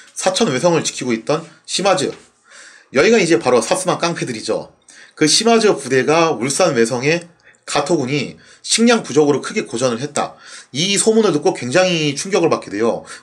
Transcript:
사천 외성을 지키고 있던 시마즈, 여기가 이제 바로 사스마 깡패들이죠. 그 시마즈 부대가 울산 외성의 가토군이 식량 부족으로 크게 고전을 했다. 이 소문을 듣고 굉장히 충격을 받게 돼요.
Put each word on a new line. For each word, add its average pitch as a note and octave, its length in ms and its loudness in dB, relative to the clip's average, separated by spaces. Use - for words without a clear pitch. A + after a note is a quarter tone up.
사천 F#3+ 340 0
외성을 D#3+ 360 2
지키고 - 280 -6
있던 D3 340 -4
시마즈, F3+ 460 -2
여기가 G3 260 4
이제 E3 200 2
바로 B2 220 2
사스마 F3 380 -2
깡패들이죠. A2+ 760 -6
그 D#3 120 2
시마즈 A3 500 4
부대가 D3 540 2
울산 C#3+ 440 0
외성의 C3 540 0
가토군이 C#3+ 720 -2
식량 A#3 400 2
부족으로 C#3+ 380 2
크게 - 240 -6
고전을 A#2 360 -2
했다. C#3 340 -6
이 F#3+ 260 -2
소문을 A3 340 2
듣고 F3 220 0
굉장히 D#3 640 0
충격을 F#3 340 0
받게 - 200 -4
돼요. G2+ 340 -2